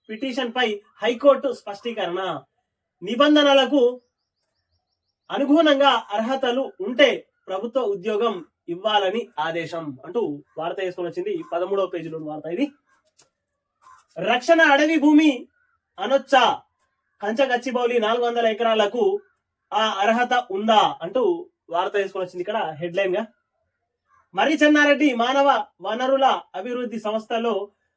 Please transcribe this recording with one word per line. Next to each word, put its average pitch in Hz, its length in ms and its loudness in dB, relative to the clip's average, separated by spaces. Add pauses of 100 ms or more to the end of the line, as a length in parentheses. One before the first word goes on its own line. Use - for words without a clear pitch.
(100)
పిటిషన్ 240 460 -6
పై 220 260 -2 (200)
హైకోర్టు 247 500 2
స్పష్టీకరణ. 190 920 -8 (600)
నిబంధనలకు 269 1000 4 (1300)
అనుగుణంగా 277 800 4
అర్హతలు 240 680 -2
ఉంటే 233 460 2 (200)
ప్రభుత్వ 220 340 -4
ఉద్యోగం 202 640 -2 (240)
ఇవ్వాలని 202 600 -2 (100)
ఆదేశం 160 680 -6
అంటూ 160 380 -6 (160)
వార్త 170 220 -6
వేసుకొని 180 280 -6
వచ్చింది. 180 340 -8 (100)
పదమూడవ 185 340 -2
పేజీలోని 160 380 -10
వార్త 151 220 -12
ఇది. 208 260 -4 (1500)
రక్షణ 247 440 2
అడవి 302 360 4
భూమి 294 480 4 (520)
అనొచ్చా? 247 640 2 (600)
కంచ 220 200 -2
గచ్చిబౌలి 247 580 0
నాలుగు 233 240 0
వందల 233 220 0
ఎకరాలకు 214 760 0 (520)
ఆ 214 120 2 (160)
అర్హత 240 500 0
ఉందా 202 520 2
అంటూ 185 460 -2 (220)
వార్త 185 260 -2
వేసుకొని 190 280 -4
వచ్చింది 180 160 -12
ఇక్కడ 165 400 -6
హెడ్లైన్ 180 360 -4
గా. 220 100 -4 (1080)
మర్రి 277 200 2
చెన్నారెడ్డి 294 600 4
మానవ 254 500 2 (160)
వనరుల 254 600 0 (140)
అభివృద్ధి 233 460 -8
సంస్థలో 220 720 -4 (240)